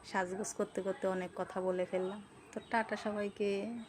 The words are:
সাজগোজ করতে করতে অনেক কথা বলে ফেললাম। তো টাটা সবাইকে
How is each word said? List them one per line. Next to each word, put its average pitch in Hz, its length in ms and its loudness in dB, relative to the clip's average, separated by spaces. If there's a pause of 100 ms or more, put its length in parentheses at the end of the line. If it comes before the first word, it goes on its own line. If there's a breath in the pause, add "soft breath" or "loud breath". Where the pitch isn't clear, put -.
সাজগোজ 190 480 0
করতে 202 280 0
করতে 190 260 0
অনেক 185 280 0
কথা 185 260 -2
বলে 185 240 2
ফেললাম। 190 380 0 (300)
তো 220 60 -2 (100)
টাটা 220 260 4
সবাইকে 208 760 0 (160)